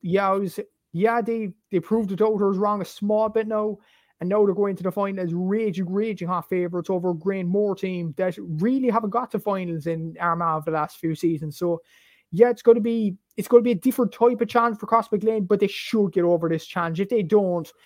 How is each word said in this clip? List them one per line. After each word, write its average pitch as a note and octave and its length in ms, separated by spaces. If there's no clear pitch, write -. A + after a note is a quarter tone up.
yeah, F#3+ 300
I G3 40
was, G3 220
yeah, A3+ 280
they, A3 300
they F3 120
proved G#3+ 280
the G3 60
doubters G3+ 420
wrong G#3 240
a F#3 40
small G#3+ 420
bit G#3+ 200
now. G#3+ 300
And F3 100
now G#3 160
they're F#3+ 100
going G3+ 220
to F3+ 60
the F#3 80
final G3 300
as E3+ 120
raging, F#3 580
raging G3 380
hot F3 180
favourites F3 420
over F3+ 200
a F3 40
Granmore F#3+ 640
team F3 380
that F3+ 240
really A3+ 500
haven't A3 200
got A#3+ 220
to G3+ 80
finals F3 460
in E3 320
Armagh E3+ 460
the D#3+ 80
last D#3 260
few E3 160
seasons. D#3 440
So, E3+ 240
yeah, A3 180
it's A#3 120
gonna A#3 180
be, A3 380
it's G#3 140
gonna A#3+ 140
be A#3+ 80
a A3+ 40
different B3 380
type A#3 260
of A#3 80
challenge A#3 300
for - 100
Crossmaglen, A3 580
but G3+ 140
they G3+ 80
should G3+ 460
get F3 100
over E3+ 240
this D#3+ 180
challenge. E3+ 360
If G3 80
they A3 140
don't, F3 460